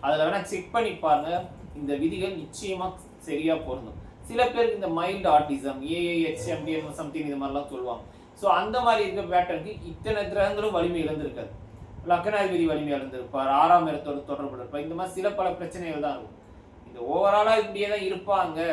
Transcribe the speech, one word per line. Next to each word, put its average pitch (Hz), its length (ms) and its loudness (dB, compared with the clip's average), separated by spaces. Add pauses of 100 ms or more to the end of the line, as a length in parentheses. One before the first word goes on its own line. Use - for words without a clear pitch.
அதுல 156 200 4
வேணா 190 140 0 (100)
செக் 185 240 -6
பண்ணி 226 160 2 (140)
பாருங்க. 151 260 4 (480)
இந்த 143 140 -2 (100)
விதிகள் 185 400 0
நிச்சயமா 185 440 -6 (420)
சரியா 156 260 0 (140)
பொருந்தும். 123 280 -8 (320)
சில 226 120 0 (120)
பேருக்கு 226 280 2
இந்த 175 180 -2
மைல்டு 185 380 0
ஆட்டிசம், 135 440 2 (140)
ஏ 175 40 -2 (120)
ஏ - 20 0 (160)
எச் - 260 -4
எம் 151 120 -6
டி 160 80 -2 (240)
something 151 300 -6
இது 139 120 -4
மாதிரிலாம் 139 320 -4
சொல்லுவாங்க. 123 320 -6 (360)
So, 202 60 0 (140)
அந்த 220 160 -2 (100)
மாதிரி 220 200 6
இருக்க 185 260 -2
பேட்டர்னுக்கு 180 600 0
இத்தனை 208 300 -2 (100)
கிரகங்களும் 202 460 2
வலிமை 170 280 2
இழந்திருக்காது. 127 460 -6 (600)
லக்னாதிபதி 180 580 2
வலிமை 147 260 0
இழந்திருப்பார், 131 540 -4 (120)
ஆறாம் 165 280 8
இடத்தோட 143 300 -4 (100)
தொடர்பு 135 300 -6
இருப்பார். 147 260 -8
இந்த 165 120 -6
மாதிரி - 200 -6
சில 190 100 0 (120)
பல 180 80 2 (100)
பிரச்சனைகள் 165 480 -6
தான் 139 100 -2
இருக்கும். - 220 -14 (500)
இந்த 123 100 -18 (180)
overall-ஆ 208 480 6
இப்படியே 202 300 -2
தான் 190 160 -2
இருப்பாங்க. 180 500 0 (120)